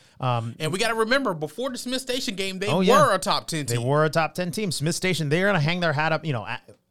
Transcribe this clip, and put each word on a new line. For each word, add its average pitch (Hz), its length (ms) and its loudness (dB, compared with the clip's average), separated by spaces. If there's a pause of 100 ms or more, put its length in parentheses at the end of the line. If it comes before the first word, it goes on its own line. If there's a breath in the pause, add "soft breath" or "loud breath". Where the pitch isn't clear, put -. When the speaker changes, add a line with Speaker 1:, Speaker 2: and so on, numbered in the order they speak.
(180 soft breath)
Speaker 1:
Um, 117 400 -2
Speaker 2:
And 160 140 -4
we 190 80 -2
gotta 226 160 0
remember, 226 360 2
before 175 380 -6
the 247 80 -10
Smith 254 240 -6
Station 254 320 -4
game, 190 240 -6
they 190 80 -6
Speaker 1:
Oh, 190 140 2
yeah. 233 260 6
Speaker 2:
were 214 80 4
a 185 40 2
top 160 280 -2
ten 151 200 -4
Speaker 1:
They 117 100 -2
Speaker 2:
team. 117 100 -2
Speaker 1:
were 147 180 4
a 156 60 2
top 160 240 0
ten 180 160 -4
team. 202 220 -2
Smith 160 240 -2
Station, 160 320 -2
they're 175 180 2
gonna 196 140 2
hang 165 180 0
their 170 140 2
hat 156 200 0
up, 156 120 -2
you 156 80 -2
know, 113 120 -4
a-, 117 140 -8 (320)